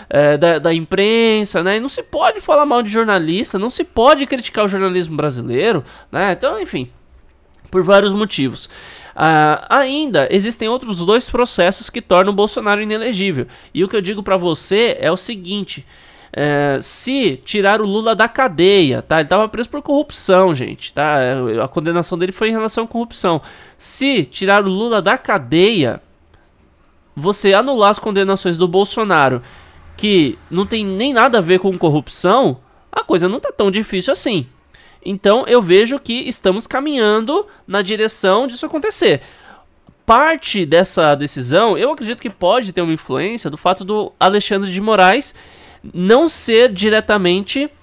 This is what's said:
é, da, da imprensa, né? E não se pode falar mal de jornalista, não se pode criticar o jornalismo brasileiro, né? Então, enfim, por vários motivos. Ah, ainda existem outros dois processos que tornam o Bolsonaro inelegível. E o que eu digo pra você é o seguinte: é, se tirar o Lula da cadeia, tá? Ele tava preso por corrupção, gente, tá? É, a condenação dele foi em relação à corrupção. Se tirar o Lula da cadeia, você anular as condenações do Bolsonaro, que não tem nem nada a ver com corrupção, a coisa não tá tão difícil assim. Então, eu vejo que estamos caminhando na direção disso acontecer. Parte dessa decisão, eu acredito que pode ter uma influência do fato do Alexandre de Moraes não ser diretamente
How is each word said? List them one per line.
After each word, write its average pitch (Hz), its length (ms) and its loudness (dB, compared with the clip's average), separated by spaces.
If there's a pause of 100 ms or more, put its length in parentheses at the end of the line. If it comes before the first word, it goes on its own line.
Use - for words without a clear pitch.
é, 147 300 4
da, 170 200 4
da 165 140 0
imprensa, 208 880 0
né? 196 140 0
E 220 40 -2
não 262 100 -8
se - 120 -12
pode 381 380 -2
falar 294 240 2
mal 240 180 0
de 208 80 -6
jornalista, 202 680 0
não 202 100 -4
se 320 160 -6
pode 277 400 4
criticar 233 400 -4
o 202 60 0
jornalismo 180 440 -2
brasileiro, 139 680 -2 (260)
né? 180 220 -2
Então, 277 260 -4
enfim, 165 300 -8 (840)
por 185 120 0
vários 196 320 4
motivos. 180 560 -4 (480)
Ah, 151 520 2
ainda 269 600 0
existem 220 380 -2
outros 240 300 -4
dois 208 320 0
processos 202 580 0
que 233 140 -10
tornam 196 320 4
o - 20 -4
Bolsonaro 208 460 0
inelegível. 208 640 -4 (260)
E 151 100 -2
o 190 60 0
que 208 80 -4
eu - 60 0
digo 196 200 -6
pra 196 140 0
você 185 640 -2
é 147 100 0
o 180 60 0
seguinte: 190 680 -10 (440)
é, 143 520 -2
se 233 600 -4
tirar 208 380 0
o 220 60 -2
Lula 220 280 0
da 220 140 2
cadeia, 180 720 2
tá? 160 200 0
Ele 147 80 -2
tava 214 200 2
preso 226 220 -8
por - 100 -8
corrupção, 277 720 2
gente, 120 400 -8
tá? 147 260 0
É, 127 440 -2
a 131 40 -2
condenação 170 520 -4
dele 185 120 -2
foi 220 200 -2
em - 20 -2
relação 220 320 -4
à - 20 -12
corrupção. 226 540 -4 (380)
Se 262 480 -2
tirar 202 400 2
o - 20 0
Lula 208 320 0
da 190 160 0
cadeia, 170 840 0 (1120)
você 190 380 2
anular 214 380 4
as 208 60 -2
condenações 190 600 -2
do 180 100 2
Bolsonaro, 175 720 2 (560)
que 185 420 2 (120)
não 185 160 -2
tem 220 180 -4
nem 202 300 -2
nada 240 240 4
a - 20 2
ver 180 180 2
com 185 200 -2
corrupção, 170 800 0 (340)
a 440 100 -4
coisa 330 280 0
não 240 100 -6
tá 571 100 -8
tão 202 200 0
difícil 202 420 -4
assim. 208 340 -2 (640)
Então, 202 380 2
eu 240 160 4
vejo 220 380 4
que 233 280 -8
estamos 208 380 -2
caminhando 254 800 0 (180)
na 196 160 -4
direção 208 680 0
disso 247 180 -10
acontecer. 302 540 0 (840)
Parte 269 640 2
dessa 160 480 4
decisão, 147 640 0
eu 247 140 0
acredito 240 280 -8
que - 80 -10
pode 196 440 0
ter 180 100 -4
uma 165 100 -2
influência 160 560 -6
do 147 80 -10
fato 185 280 -2
do 208 340 -4
Alexandre 196 500 0
de 185 120 -6
Moraes 208 520 2 (640)
não 226 340 4
ser 233 440 2
diretamente 208 960 0 (120)